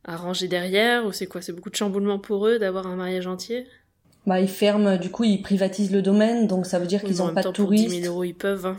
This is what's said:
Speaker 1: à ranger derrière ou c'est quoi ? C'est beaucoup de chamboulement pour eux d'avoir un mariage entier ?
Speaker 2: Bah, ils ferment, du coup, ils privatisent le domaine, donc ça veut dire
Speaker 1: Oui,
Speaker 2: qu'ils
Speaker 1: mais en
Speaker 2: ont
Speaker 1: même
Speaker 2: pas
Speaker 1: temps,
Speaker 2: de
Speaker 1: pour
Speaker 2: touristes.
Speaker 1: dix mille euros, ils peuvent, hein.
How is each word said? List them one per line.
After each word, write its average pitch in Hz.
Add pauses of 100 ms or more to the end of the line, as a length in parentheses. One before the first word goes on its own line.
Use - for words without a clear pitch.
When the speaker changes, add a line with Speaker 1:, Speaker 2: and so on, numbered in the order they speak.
Speaker 1:
à 170
ranger 180
derrière 202
ou 196
c'est -
quoi ? 180
C'est 175
beaucoup 180
de -
chamboulement 202
pour 202
eux 233
d'avoir 190
un 180
mariage 185
entier ? 208 (600)
Speaker 2:
Bah, 185
ils 190
ferment, 202
du 180
coup, -
ils 196
privatisent 190
le 196
domaine, 214
donc 185
ça 185
veut 175
dire 196
Speaker 1:
Oui, 202
Speaker 2:
qu'ils 190
Speaker 1:
mais 175
en -
Speaker 2:
ont -
Speaker 1:
même 165
Speaker 2:
pas 190
Speaker 1:
temps, 190
Speaker 2:
de 180
Speaker 1:
pour 202
Speaker 2:
touristes. 214
Speaker 1:
dix 180
mille 175
euros, 175
ils 175
peuvent, 196
hein. 190